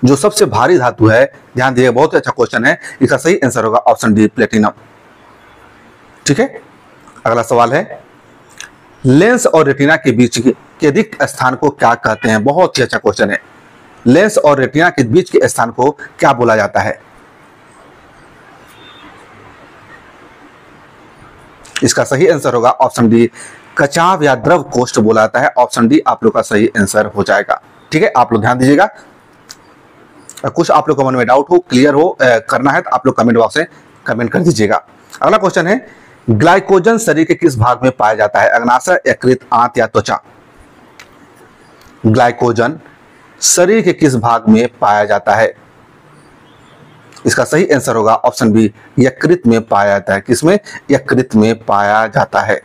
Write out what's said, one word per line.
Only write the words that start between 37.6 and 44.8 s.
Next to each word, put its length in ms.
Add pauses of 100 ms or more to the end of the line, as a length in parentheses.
में 100
पाया 220
जाता 260
है? 80
अग्नाशय, 580
यकृत, 340 (120)
आंत 260
या 80
त्वचा? 340 (1900)
glycogen 760 (600)
शरीर 400
के 100
किस 220
भाग 340
में 200 (120)